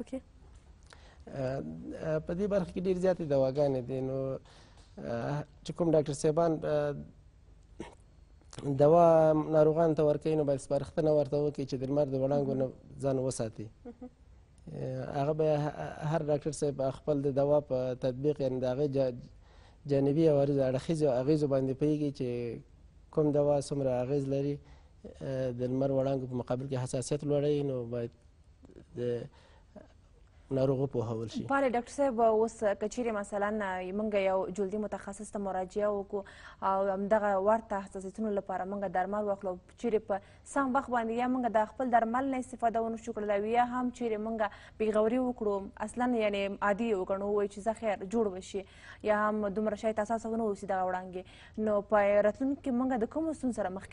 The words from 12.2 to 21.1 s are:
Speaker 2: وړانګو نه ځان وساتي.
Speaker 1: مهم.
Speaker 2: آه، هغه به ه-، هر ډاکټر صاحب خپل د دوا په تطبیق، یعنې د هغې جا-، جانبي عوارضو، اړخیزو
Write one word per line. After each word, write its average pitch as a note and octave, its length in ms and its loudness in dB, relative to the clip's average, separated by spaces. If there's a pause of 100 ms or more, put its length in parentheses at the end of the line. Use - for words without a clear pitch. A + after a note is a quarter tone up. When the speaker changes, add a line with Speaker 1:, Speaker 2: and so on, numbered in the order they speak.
Speaker 2:
وړانګو C3+ 400 0
نه C3 80 -2 (340)
ځان C3+ 160 0
وساتي. A#2+ 480 -4 (180)
Speaker 1:
مهم. B3 240 -16 (640)
Speaker 2:
آه، C3+ 480 -6
هغه D3+ 120 2
به D#3 120 2 (120)
ه-، D3 180 -2 (360)
هر D#3+ 120 2
ډاکټر D3 280 0
صاحب C#3 300 -2 (160)
خپل D3 240 0
د C#3 180 0
دوا C#3+ 200 4 (100)
په B2+ 320 -2
تطبیق، C3+ 400 0
یعنې C3 180 0
د B2+ 140 -2
هغې D3 140 0
جا-، C3 280 0 (720)
جانبي C#3 440 4
عوارضو، C#3 320 4 (100)
اړخیزو D3+ 360 0 (140)